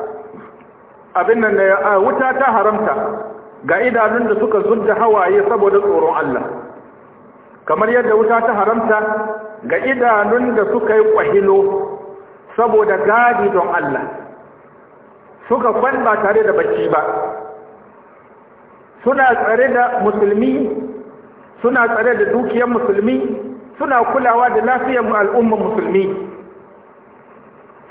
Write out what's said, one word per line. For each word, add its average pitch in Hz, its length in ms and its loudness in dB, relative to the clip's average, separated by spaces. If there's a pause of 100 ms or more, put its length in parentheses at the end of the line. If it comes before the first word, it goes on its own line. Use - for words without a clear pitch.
(1160)
abin 190 260 2
nan 214 160 2
ne, 190 120 4
a, 196 320 2
wuta 262 380 2
ta 269 80 2 (100)
haramta 214 380 0 (720)
ga 165 160 0
idanun 233 460 0
da 214 120 0
suka 214 220 0
zudda 214 320 0
hawaye 208 540 2
saboda 202 320 2
tsoron 170 360 0
Allah, 135 260 -4 (1200)
kamar 190 240 0
yadda 240 260 2
wuta 226 240 2
ta 233 140 0
haramta 214 440 0 (680)
ga 160 180 -2
idanun 240 720 0
da 208 160 2
suka 220 240 0
yi 214 160 6
kwahilo 196 460 2 (1000)
saboda 214 480 2
gadi 220 460 2
don 180 240 0
Allah, 143 280 -4 (1500)
suka 233 240 0
kwan 254 300 -2
ba 220 200 2
tare 214 200 2
da 196 100 2
bacci - 360 0
ba, - 140 0 (2000)
suna 262 300 2
tsare 226 380 0
da 240 300 0
musulmi, 208 680 0 (920)
suna 240 260 2
tsare 226 280 0
da 208 160 0
dukiyar 240 360 0
musulmi, 220 480 0 (600)
suna 247 340 0
kulawa 247 380 2
da 220 120 0
lafiyar 247 420 -2 (120)
al'ummar 214 420 0
musulmi." 190 460 -2 (1900)